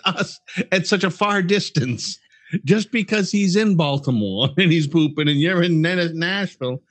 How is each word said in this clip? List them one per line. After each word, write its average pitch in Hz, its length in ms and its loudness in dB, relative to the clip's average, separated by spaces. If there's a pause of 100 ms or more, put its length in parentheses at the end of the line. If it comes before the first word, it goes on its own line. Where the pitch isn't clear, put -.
<laughs> - 20 -20
us - 340 -2 (320)
at 185 160 0
such 196 160 0
a 190 80 2
far 202 320 0
distance. 143 760 -2 (440)
Just 208 280 2
because 214 400 -2
he's 196 240 2
in 214 200 2
Baltimore 135 760 0
<laughs> 170 40 0
and 185 120 4
he's 160 160 2
pooping 151 400 0
and 147 140 2
you're 175 220 2
in 165 220 2
N-, 170 340 -2
Nashville 175 720 -6